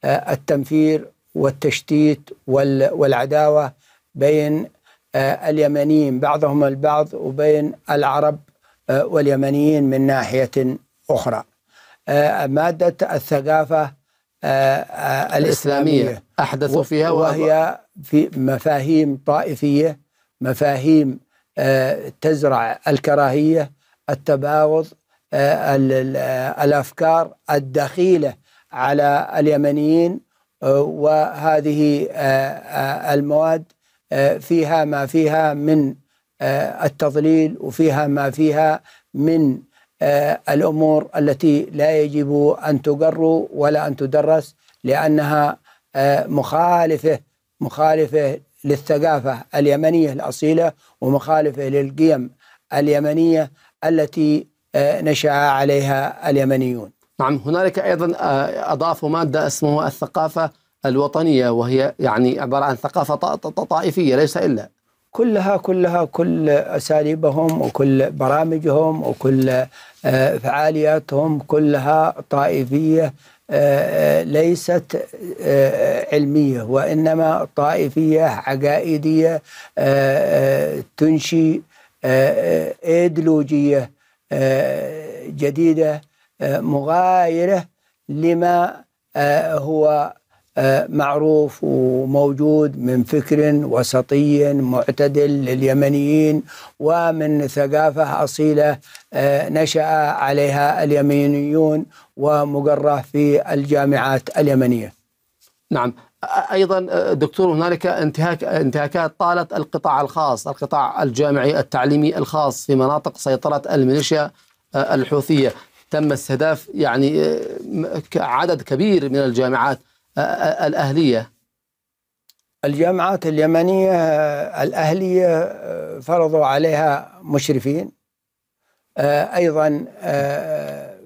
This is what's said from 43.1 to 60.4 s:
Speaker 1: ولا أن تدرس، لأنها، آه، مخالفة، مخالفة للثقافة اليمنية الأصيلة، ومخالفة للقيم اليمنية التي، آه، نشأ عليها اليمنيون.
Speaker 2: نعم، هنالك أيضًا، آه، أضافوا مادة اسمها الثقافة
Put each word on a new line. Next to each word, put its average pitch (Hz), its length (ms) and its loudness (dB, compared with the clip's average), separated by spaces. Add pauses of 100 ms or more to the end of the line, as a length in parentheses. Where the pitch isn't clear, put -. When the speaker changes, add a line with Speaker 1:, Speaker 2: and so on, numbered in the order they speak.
Speaker 1:
ولا 151 340 0
أن 139 80 -6
تدرس، 147 600 0 (280)
لأنها، 147 760 0 (380)
آه، 139 320 2
مخالفة، 160 920 0 (420)
مخالفة 151 800 0 (260)
للثقافة 143 720 0 (180)
اليمنية 151 560 2
الأصيلة، 160 600 0 (300)
ومخالفة 139 680 0
للقيم 139 600 0 (440)
اليمنية 151 800 2 (340)
التي، 156 640 0 (280)
آه، 143 260 2
نشأ 151 300 0
عليها 139 1000 0
اليمنيون. 131 680 0 (220)
Speaker 2:
نعم، 135 260 0
هنالك 180 340 0
أيضًا، 170 360 -2
آه، 147 580 -2
أضافوا 156 360 -4
مادة 156 380 -2
اسمها 151 400 -2
الثقافة 156 640 -4 (340)